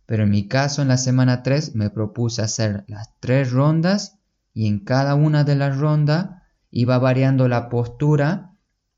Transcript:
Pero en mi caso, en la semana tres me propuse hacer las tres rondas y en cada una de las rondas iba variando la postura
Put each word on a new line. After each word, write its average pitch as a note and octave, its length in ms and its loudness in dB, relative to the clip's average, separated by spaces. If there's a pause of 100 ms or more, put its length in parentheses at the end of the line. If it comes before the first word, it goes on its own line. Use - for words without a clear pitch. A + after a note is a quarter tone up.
Pero G#2+ 180 0
en G2+ 80 4
mi G2+ 180 0
caso, C#3+ 320 0
en C3+ 80 0
la B2+ 80 4
semana B2+ 460 0
tres D3 320 -2
me G#2 140 -2
propuse A2+ 520 -4
hacer G#2+ 460 -4
las G#2+ 220 -16 (120)
tres C3 300 0
rondas D#3+ 680 0 (360)
y A2 140 -2
en G#2 120 -2
cada C#3 360 0
una D3+ 300 2
de C#3+ 100 2
las C#3 220 -2
rondas D3+ 520 0 (420)
iba B2 280 0
variando C3 480 2
la A#2+ 220 -2
postura C#3+ 840 -2 (460)